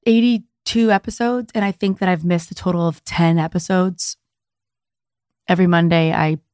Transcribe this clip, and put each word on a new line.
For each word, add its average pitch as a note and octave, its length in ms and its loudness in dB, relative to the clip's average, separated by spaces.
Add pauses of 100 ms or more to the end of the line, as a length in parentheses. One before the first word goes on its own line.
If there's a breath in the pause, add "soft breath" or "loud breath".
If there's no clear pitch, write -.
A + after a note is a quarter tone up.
eighty-two A3+ 840 0
episodes, A#3 640 -2
and A3 80 -2
I G3+ 100 -2
think F#3+ 260 -2
that F#3+ 100 -2
I've E3+ 160 0
missed E3+ 260 -2
a - 40 -14
total E3+ 340 -2
of E3 160 -6
ten E3+ 340 2
episodes. F3+ 800 -2 (1300)
Every F3+ 200 2
Monday, E3+ 480 2
I D#3 240 -2 (160)